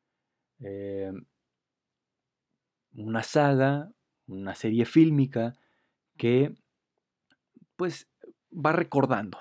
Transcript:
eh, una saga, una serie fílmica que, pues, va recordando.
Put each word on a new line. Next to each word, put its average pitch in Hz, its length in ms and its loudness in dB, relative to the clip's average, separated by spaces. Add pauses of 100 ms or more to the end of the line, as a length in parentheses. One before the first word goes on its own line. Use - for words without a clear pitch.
(600)
eh, 98 520 -10 (1800)
una 110 300 -6
saga, 143 680 2 (360)
una 95 280 -10
serie 117 300 0
fílmica 139 680 2 (640)
que, 127 360 2 (1200)
pues, - 300 -6 (460)
va 151 200 0
recordando. 131 680 0